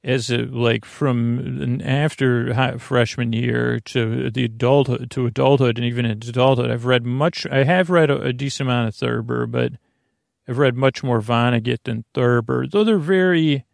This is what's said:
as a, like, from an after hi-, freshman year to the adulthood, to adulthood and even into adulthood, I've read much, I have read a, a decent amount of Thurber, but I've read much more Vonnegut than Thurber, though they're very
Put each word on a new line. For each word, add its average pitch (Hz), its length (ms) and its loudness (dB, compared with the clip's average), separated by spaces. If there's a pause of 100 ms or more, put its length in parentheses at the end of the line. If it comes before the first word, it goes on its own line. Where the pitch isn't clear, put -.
as 123 260 -2
a, 120 80 0
like, 120 480 0
from 120 540 0 (220)
an 123 200 -2
after 131 720 0
hi-, 127 240 -2
freshman 120 560 -2
year 120 460 -2
to 120 500 -2
the 123 140 -2
adulthood, 127 680 0
to 127 140 -2
adulthood 131 520 2
and 120 80 -4
even 120 200 -2
into 113 240 -4
adulthood, 123 400 2
I've 117 160 -2
read 123 200 2
much, 135 420 -2
I 135 160 2
have 175 260 2
read 165 200 4
a, 139 120 0
a 127 120 -2
decent 135 340 -4
amount 120 220 0
of 107 60 -10
Thurber, 120 520 -4
but 123 260 -2 (760)
I've 123 100 -6
read 131 180 2
much 131 280 0
more 123 180 0
Vonnegut 120 640 0
than 113 200 -6 (100)
Thurber, 123 540 0
though 208 160 0
they're 220 140 2
very 165 760 2